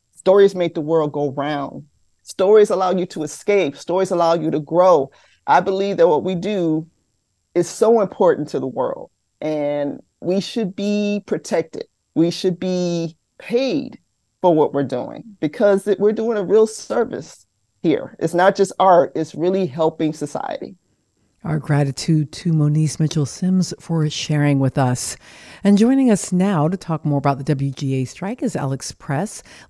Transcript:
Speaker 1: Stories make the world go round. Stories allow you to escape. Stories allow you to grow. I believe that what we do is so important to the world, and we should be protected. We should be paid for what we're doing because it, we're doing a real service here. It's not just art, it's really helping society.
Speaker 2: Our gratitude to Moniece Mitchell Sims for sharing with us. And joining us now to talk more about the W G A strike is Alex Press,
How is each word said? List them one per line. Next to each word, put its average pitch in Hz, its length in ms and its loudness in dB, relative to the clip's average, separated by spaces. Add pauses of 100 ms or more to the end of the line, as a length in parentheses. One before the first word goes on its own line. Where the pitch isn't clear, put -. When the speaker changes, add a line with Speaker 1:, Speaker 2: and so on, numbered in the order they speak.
(140)
Speaker 1:
Stories 196 400 4
make 175 220 -4
the 165 60 -4
world 151 300 0
go 143 200 -4
round. 143 560 -6 (340)
Stories 208 480 4
allow 190 220 0
you 180 160 -2
to 165 160 -8
escape. 170 520 0
Stories 185 360 -2
allow 170 240 2
you 160 160 -2
to 160 80 -2
grow. 160 500 2 (380)
I 151 120 4
believe 196 380 -2
that 165 100 6
what 151 160 2
we 185 120 -4
do 170 500 -2 (680)
is 175 140 0
so 226 320 2
important 180 480 0
to 143 140 -6
the 135 60 -4
world, 131 440 -6 (300)
and 147 580 -4 (220)
we 185 180 -2
should 196 340 -4
be 208 520 -2
protected. - 580 -4 (320)
We 165 160 2
should 180 260 -2
be 175 600 -4 (220)
paid 240 600 -4 (420)
for 175 140 4
what 151 180 2
we're 143 120 0
doing 127 560 -8
because 196 440 2
it, 208 140 0
we're 208 140 2
doing 226 240 -2
a 202 80 -2
real 214 200 4
service - 800 -6 (380)
here. - 360 -2
It's 160 140 -2
not 185 220 4
just 196 240 0
art, 185 360 4
it's 160 200 -6
really 185 300 -2
helping 160 480 -2
society. - 640 -10 (680)
Speaker 2:
Our 156 160 -4
gratitude 147 720 0
to - 220 -4
Moniece 151 480 0
Mitchell 151 240 0
Sims 185 560 -2
for 160 280 -2
sharing 147 500 0
with 135 180 0
us. 127 400 -2 (440)
And 202 160 4
joining 254 320 4
us 202 220 0
now 180 380 2
to 185 80 -4
talk 160 260 -6
more 147 140 0
about 139 200 0
the 143 60 -10
W 139 280 -2
G 135 240 -4
A 131 100 -2
strike 202 360 -10
is 240 140 -2
Alex - 380 -6
Press, - 500 -6 (260)